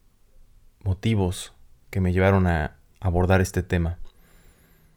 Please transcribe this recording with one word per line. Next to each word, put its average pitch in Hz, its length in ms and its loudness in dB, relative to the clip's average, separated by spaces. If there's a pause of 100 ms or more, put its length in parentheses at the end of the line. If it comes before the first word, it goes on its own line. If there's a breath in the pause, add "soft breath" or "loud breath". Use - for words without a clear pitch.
(840)
motivos 98 720 -2 (360)
que 98 100 -4
me 90 120 0
llevaron 92 360 4
a 78 280 -2 (220)
abordar 90 420 2
este 92 220 -2
tema. 85 380 -4 (960 soft breath)